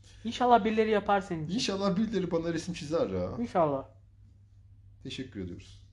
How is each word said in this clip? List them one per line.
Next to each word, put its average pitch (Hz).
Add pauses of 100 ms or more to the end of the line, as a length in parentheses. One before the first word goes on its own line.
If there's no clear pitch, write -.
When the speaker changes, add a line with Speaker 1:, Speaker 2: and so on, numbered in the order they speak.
(240)
Speaker 1:
İnşallah 233
birileri 220
yapar 202
senin 165
için. 175
Speaker 2:
İnşallah 196
birileri 185
bana 170
resim 160
çizer 147
ya. 92 (100)
Speaker 1:
İnşallah. 156 (1160)
Speaker 2:
Teşekkür 131
ediyoruz. - (100)